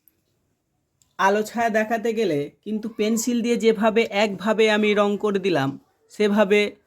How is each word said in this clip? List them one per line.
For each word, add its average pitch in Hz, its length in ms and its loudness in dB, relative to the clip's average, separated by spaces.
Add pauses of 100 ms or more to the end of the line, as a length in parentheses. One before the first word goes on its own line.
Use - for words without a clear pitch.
(1160)
আলো 202 260 2
ছায়া 233 260 -4
দেখাতে 220 440 -2
গেলে 165 380 -2 (120)
কিন্তু 214 260 -8
পেন্সিল 226 520 -2
দিয়ে 233 160 0
যেভাবে 220 460 2
একভাবে 208 680 0
আমি 214 220 2
রং 202 240 2
করে 202 220 -2
দিলাম, 139 400 -2 (300)
সেভাবে 208 640 2 (160)